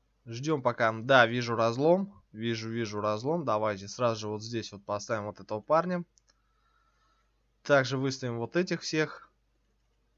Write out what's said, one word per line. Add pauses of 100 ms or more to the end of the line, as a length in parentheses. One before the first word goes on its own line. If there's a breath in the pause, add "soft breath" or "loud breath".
(260)
Ждем
пока.
Да,
вижу
разлом.
Вижу,
вижу
разлом.
Давайте
сразу
же
вот
здесь
вот
поставим
вот
этого
парня. (1600)
Также
выставим
вот
этих
всех. (880)